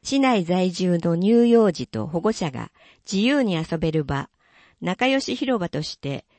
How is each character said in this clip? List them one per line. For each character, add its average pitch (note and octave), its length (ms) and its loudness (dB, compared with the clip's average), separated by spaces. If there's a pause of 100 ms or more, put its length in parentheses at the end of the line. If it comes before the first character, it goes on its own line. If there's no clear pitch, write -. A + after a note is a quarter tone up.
市 C#4 160 -2
内 B3 260 2
在 F3+ 280 2
住 F3 260 0
の E3+ 180 0
乳 A#3 320 4
幼 A3+ 220 6
児 C3 160 -8
と G#2+ 220 -6
保 E3 120 -4
護 G#3+ 120 0
者 E3+ 180 -4
が A#2+ 220 -10 (380)
自 G3 140 0
由 C#4 180 2
に G3+ 120 0
遊 D#3+ 240 -4
べ D#3+ 140 -2
る D#3 120 0
場、 C#3+ 260 -6 (500)
仲 F#3 260 -2
良 C4+ 140 2
し - 160 -6
広 A#3+ 240 -2
場 E3+ 80 -2
と D#3 140 -4
し - 140 -10
て - 280 -10 (140)